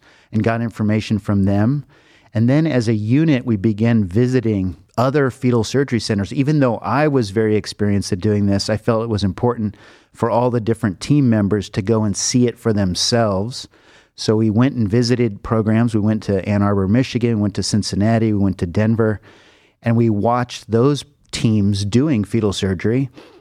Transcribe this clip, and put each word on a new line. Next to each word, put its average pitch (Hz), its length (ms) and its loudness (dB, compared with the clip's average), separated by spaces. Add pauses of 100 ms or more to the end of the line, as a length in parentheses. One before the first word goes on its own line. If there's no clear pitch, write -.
(320)
and 110 100 0
got 117 200 0
information 107 560 -2
from 101 260 0
them. 107 400 2 (480)
And 113 160 2
then 156 180 2
as 120 220 0
a 117 60 2
unit, 123 500 0
we 120 120 0
began 110 480 2
visiting 107 720 0 (200)
other 135 340 0
fetal 120 340 0
surgery 131 360 -2
centers. 101 320 -4
Even 147 260 0
though 120 200 2
I 139 300 0
was 127 220 0
very 107 260 2
experienced 101 560 -2
at 92 80 -2
doing 101 260 2
this, 98 220 0
I 110 80 -2
felt 113 280 -2
it 117 40 -6
was 101 140 -2
important 107 540 -2 (360)
for - 160 -4
all 117 220 2
the 117 100 0
different 107 400 -2
team 143 300 2
members 104 400 0
to 117 100 -6
go 110 220 0
and 101 140 -2
see 123 320 0
it - 100 -8
for 113 140 -2
themselves. 104 960 -2 (480)
So 110 200 0
we 110 140 2
went 123 240 2
and 113 140 -2
visited 117 560 0
programs. 113 500 0
We 107 60 0
went 110 240 0
to 95 240 -2
Ann 101 140 2
Arbor, 101 260 0
Michigan, 117 500 0
went 104 160 -2
to 101 80 -4
Cincinnati, 110 680 0
we 104 80 0
went 98 180 0
to 95 80 -4
Denver, 107 540 0 (600)
and 117 140 0
we 117 140 2
watched 117 580 -2
those 127 360 2 (260)
teams 104 540 0
doing 117 400 0
fetal 104 280 0
surgery. 104 560 -2 (320)